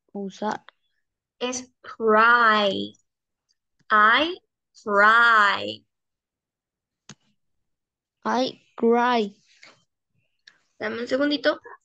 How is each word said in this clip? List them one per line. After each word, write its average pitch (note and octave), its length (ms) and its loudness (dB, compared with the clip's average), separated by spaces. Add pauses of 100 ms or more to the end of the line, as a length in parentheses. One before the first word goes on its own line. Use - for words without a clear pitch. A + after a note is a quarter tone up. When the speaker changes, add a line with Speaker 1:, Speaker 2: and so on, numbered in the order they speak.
(120)
Speaker 1:
o G3+ 80 -12
usar. G3+ 440 -8 (760)
Speaker 2:
Es B3+ 320 -10 (100)
cry. G#3+ 1120 2 (960)
I A#3+ 480 2 (460)
cry. G#3+ 1000 2 (2500)
Speaker 1:
I A#3 360 -6 (160)
cry. A#3 580 -2 (1400)
Speaker 2:
Dame A3 220 -8
un A#3+ 80 -10
segundito. D4 520 -2 (240)